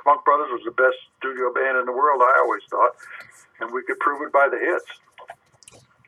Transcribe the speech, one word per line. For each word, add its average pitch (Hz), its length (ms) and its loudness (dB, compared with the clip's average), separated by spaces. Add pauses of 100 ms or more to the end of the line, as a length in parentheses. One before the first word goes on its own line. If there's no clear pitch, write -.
Funk - 220 2
Brothers 143 260 2
was 113 140 -8
the 113 60 -8
best 127 260 2 (220)
studio 127 340 -4
band 135 240 0
in 127 80 -2
the 127 60 -6
world, 127 320 2
I 127 160 4
always 113 300 0
thought, - 260 2 (640)
and 117 120 -8
we 120 120 -4
could - 160 -6
prove 143 220 -2
it 151 100 -10
by 139 180 4
the 120 80 -4
hits. 143 420 -4 (1080)